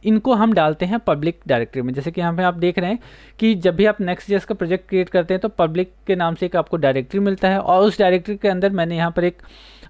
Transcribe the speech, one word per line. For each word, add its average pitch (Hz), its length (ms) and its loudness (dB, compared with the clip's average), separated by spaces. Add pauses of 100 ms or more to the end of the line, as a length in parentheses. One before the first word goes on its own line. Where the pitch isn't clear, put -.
इनको 220 300 2
हम 226 180 4
डालते 156 340 2
हैं 220 120 -2
पब्लिक 165 480 -2
डायरेक्टरी 123 360 -2
में। 127 120 -4
जैसे 139 160 -6
कि 170 100 -6
यहाँ 170 160 -2
पे 180 60 -2
आप 180 120 2
देख 175 240 -2
रहे 180 120 -2
हैं 233 80 -4 (400)
कि 220 160 2
जब 180 220 0
भी 196 100 4
आप 214 140 0
नेक्स्ट 180 280 -4
जेएस 196 160 0
का 220 100 -6
प्रोजेक्ट 185 340 -4
क्रिएट 185 200 0
करते 180 260 0
हैं, 185 60 -2
तो 220 80 -2
पब्लिक 175 440 -2 (140)
के 190 100 0
नाम 170 180 -2
से 180 120 -4
एक 175 100 -4
आपको 165 200 -2
डायरेक्टरी 135 440 0
मिलता 196 280 0
है 190 120 0
और 185 220 2
उस 208 160 2
डायरेक्टरी 185 380 0
के 208 120 -2
अंदर 190 220 0
मैंने 170 260 -2
यहाँ 170 140 0
पर 175 140 0
एक, 180 180 -2 (480)